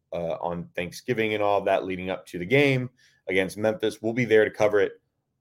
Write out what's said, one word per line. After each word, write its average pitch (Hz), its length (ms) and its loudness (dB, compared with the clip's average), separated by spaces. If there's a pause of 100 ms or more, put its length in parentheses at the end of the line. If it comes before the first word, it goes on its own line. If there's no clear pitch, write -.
(100)
uh, 85 300 -4
on 85 340 -6
Thanksgiving 107 600 -4
and 104 80 -2
all 101 160 2
of 95 60 -4
that 95 200 2
leading 92 240 -6
up - 180 -8
to 87 120 -10
the 87 60 -6
game 127 440 2 (380)
against 92 300 0
Memphis. 107 440 -2
We'll 110 120 -2
be 120 120 -2
there 107 200 6
to 95 60 -2
cover 107 280 2
it 95 140 2 (480)